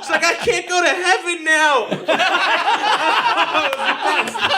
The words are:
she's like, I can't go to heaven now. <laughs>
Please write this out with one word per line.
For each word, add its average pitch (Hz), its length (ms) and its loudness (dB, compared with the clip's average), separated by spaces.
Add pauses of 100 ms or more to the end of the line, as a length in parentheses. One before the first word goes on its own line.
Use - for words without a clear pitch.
she's - 80 -6
like, 320 120 2
I 339 120 2
can't 359 320 -2
go 359 140 0
to 339 80 4
heaven 349 540 0
now. 302 460 2
<laughs> 349 1900 0 (760)